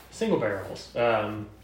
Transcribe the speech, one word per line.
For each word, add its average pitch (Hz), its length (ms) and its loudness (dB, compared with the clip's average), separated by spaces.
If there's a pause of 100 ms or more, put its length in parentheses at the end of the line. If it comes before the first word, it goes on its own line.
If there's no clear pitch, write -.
(100)
Single 202 280 2
barrels. 95 580 -4
Um, 107 500 2 (180)